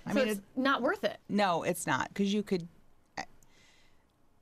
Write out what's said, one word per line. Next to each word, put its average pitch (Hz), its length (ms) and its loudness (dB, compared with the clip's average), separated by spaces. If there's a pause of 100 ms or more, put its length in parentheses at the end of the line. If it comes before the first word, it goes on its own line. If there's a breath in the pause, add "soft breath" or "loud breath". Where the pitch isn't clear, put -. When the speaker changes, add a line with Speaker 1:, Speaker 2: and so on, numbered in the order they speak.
Speaker 1:
I - 80 -4
Speaker 2:
So 233 60 4
Speaker 1:
mean, 254 80 4
Speaker 2:
it's 214 120 -2
Speaker 1:
it - 40 -16 (120)
Speaker 2:
not 269 280 2
worth 339 200 0
it. - 140 -2 (100)
Speaker 1:
No, 190 360 2
it's - 240 -2
not, 135 260 0
'cause 202 140 0
you 208 160 2
could, 175 240 -2 (500)
I, - 80 -8 (1160 soft breath)